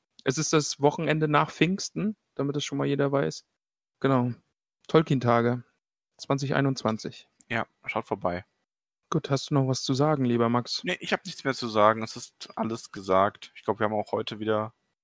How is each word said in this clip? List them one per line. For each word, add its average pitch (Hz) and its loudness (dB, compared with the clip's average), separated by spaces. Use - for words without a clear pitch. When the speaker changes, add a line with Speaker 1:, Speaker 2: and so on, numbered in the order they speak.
Speaker 1:
Es 135 -2
ist 156 -2
das 151 0
Wochenende 151 2
nach 151 2
Pfingsten, 190 -2
damit 139 -2
das 143 -4
schon 139 -6
mal 139 0
jeder 139 0
weiß. 143 -2
Genau. 123 2
Tolkien-Tage 123 4
zwanzig 139 -2
einundzwanzig. 135 -2
Speaker 2:
Ja, 117 -2
schaut - -4
vorbei. 95 -4
Speaker 1:
Gut, - -2
hast 135 -2
du 151 0
noch 135 2
was 131 -2
zu 135 -2
sagen, 143 2
lieber 117 2
Max? 120 -2
Speaker 2:
Nee, 180 -4
ich 165 -8
hab - -2
nichts - -14
mehr 135 -2
zu 123 -8
sagen. 110 4
Es - -10
ist - -16
alles - -6
gesagt. 95 0
Ich - -20
glaub, 104 -2
wir 110 0
haben 107 -2
auch 104 -6
heute 107 -6
wieder 107 -2